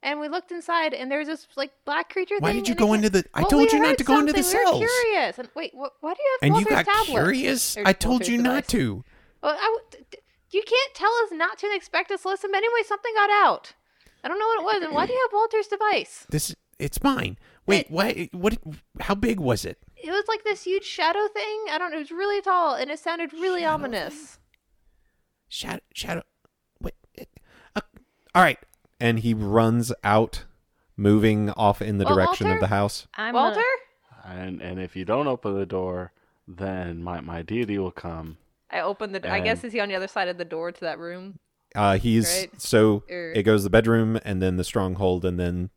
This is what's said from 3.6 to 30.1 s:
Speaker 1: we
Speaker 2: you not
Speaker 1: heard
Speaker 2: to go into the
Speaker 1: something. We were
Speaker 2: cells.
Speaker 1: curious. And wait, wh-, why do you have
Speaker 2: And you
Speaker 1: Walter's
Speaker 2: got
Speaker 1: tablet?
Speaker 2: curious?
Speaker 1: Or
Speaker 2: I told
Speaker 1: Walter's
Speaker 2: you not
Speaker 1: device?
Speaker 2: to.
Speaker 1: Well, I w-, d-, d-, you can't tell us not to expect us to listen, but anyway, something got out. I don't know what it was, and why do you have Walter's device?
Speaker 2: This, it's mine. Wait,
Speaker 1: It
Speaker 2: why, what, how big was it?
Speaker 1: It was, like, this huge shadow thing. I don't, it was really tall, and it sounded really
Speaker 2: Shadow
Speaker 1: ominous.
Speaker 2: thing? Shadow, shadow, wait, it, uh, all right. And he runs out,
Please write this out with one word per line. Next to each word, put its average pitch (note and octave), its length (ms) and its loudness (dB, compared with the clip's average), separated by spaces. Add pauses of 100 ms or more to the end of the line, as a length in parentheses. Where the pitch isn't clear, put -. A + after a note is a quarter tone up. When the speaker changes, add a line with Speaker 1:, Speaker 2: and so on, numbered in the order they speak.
Speaker 1:
we A4+ 60 6
Speaker 2:
you D4 80 6
not A4 80 4
Speaker 1:
heard - 100 2
Speaker 2:
to C4+ 60 -2
go C#4 160 6
into D4 120 2
the F#4+ 100 2
Speaker 1:
something. F4+ 160 2 (160)
We - 60 0
were A4+ 80 2
Speaker 2:
cells. B4 160 2
Speaker 1:
curious. F#4+ 340 0
And B3 180 -12
wait, D#4+ 180 -10
wh-, C4+ 280 -12
why D#4+ 120 -4
do C#5+ 80 -10
you C5+ 180 2
have C5 80 4
Speaker 2:
And - 120 6
you G#4 100 2
Speaker 1:
Walter's - 160 4
Speaker 2:
got G4+ 60 2 (140)
Speaker 1:
tablet? - 0 - (160)
Speaker 2:
curious? C4 540 0
Speaker 1:
Or G#3+ 100 -6
Speaker 2:
I F#3+ 60 6
told A3+ 220 0
Speaker 1:
Walter's A3+ 140 0
Speaker 2:
you A#3+ 100 0
not B3 120 2
Speaker 1:
device? C#4 180 -2
Speaker 2:
to. A#2 360 -2 (380)
Speaker 1:
Well, D4 160 -2
I - 60 -4
w-, A4+ 160 0 (100)
d-, - 80 -20 (120)
d-, - 80 -20 (320)
you G4+ 160 0
can't C5+ 280 0
tell G#4+ 180 0 (120)
us G4+ 80 -8
not E4 260 -2
to - 160 -6
expect F4+ 380 -4
us F#4+ 100 -6
to F#4 60 -4
listen, G4 240 -4
but G4 60 2
anyway, A#4 280 0
something G#4+ 300 -6
got G#4 140 2
out. F#4+ 420 2 (500)
I C#4+ 60 -8
don't F4+ 100 -4
know G#4+ 80 -2
what A4+ 140 0
it D#4+ 40 -6
was, G4+ 200 0
and D#4 100 -6
why D#4 120 2
do G4+ 60 -4
you B4+ 160 0
have G#4 40 -6
Walter's G#4+ 360 0
device? G4+ 600 -4
Speaker 2:
This, - 240 -4 (240)
it's - 240 -6
mine. G#3+ 360 0 (260)
Wait, F#3+ 220 2
Speaker 1:
It - 60 -16
Speaker 2:
why, F3+ 400 -2
what, G3 260 0 (420)
how - 140 0
big G#3+ 240 0
was B2 260 0
it? F2 140 -10 (180)
Speaker 1:
It D#4 140 -12
was, G4+ 160 -2
like, A4 160 -4
this G#4 220 -4
huge F#4+ 200 -2
shadow G4 480 0
thing. G#4+ 380 -6
I D4+ 80 -2
don't, E4+ 160 -6
it D#4+ 40 -6
was D4 120 -10
really F#4+ 320 -2
tall, F4 320 2
and C4 160 -4
it D#4 80 -8
sounded E4+ 340 -6
really F4 280 -2
Speaker 2:
Shadow D#4 140 2
Speaker 1:
ominous. B3 400 -6
Speaker 2:
thing? D4+ 240 -20 (1080)
Shadow, - 320 -10 (140)
shadow, - 280 -8 (580)
wait, - 140 -8 (200)
it, - 140 -18 (480)
uh, G#3 40 -4 (540)
all F3+ 80 8
right. D3 160 4 (400)
And A#2 220 2
he A#2 140 2
runs A2+ 580 4 (120)
out, G#2+ 400 2 (520)